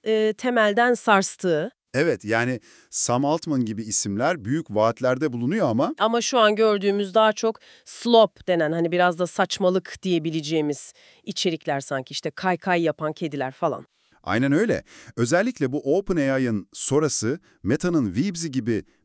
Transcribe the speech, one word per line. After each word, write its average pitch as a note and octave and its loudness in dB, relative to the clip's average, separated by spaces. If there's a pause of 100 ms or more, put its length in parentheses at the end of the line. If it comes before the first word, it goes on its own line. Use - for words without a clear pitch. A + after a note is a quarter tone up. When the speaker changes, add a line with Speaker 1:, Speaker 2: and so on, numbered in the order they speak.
Speaker 1:
e, A3 0
temelden A#3+ 2
sarstığı. F#3+ 2 (240)
Speaker 2:
Evet, C#3 0
yani A#2 0 (300)
Sam B2 0
Altman D3 0
gibi A2 -6
isimler G#2+ -2
büyük C#3+ -4
vaatlerde B2+ 0
bulunuyor C3+ 0
ama D3 0
Speaker 1:
Ama A3+ 2
şu B3 -2
an G#3+ 4
gördüğümüz G3+ 0
daha A3 6
çok A3 -4 (240)
slop - 2
denen, E3 2
hani E3+ 0
biraz F3 2
da F3 0
saçmalık F#3 -2
diyebileceğimiz D#3 -2 (300)
içerikler D#3+ -4
sanki, C3+ -6
işte - -6
kaykay F3+ -2
yapan D#3 -2
kediler C#3 -6
falan. C3 -4 (380)
Speaker 2:
Aynen B2+ 0
öyle. E3+ 0 (320)
Özellikle D3 0
bu D3 0
Open G3 -2
A C3+ 0
I'ın A2+ -2
Sora'sı, C#3+ -2 (220)
Meta'nın C3 0
Weebs'i E3 -2
gibi A2+ -2 (200)